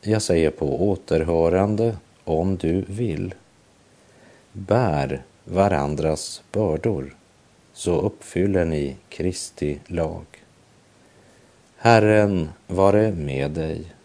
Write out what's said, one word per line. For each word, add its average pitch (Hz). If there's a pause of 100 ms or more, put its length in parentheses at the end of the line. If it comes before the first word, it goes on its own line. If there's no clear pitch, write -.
Jag 107
säger 82
på 82
återhörande, 90 (280)
om 90
du 87
vill. 98 (1160)
Bär 92 (220)
varandras 78 (100)
bördor, 82 (580)
så -
uppfyller 95
ni 73 (120)
Kristi -
lag. 82 (1500)
Herren 107 (180)
vare 101
med 71
dig. 80 (120)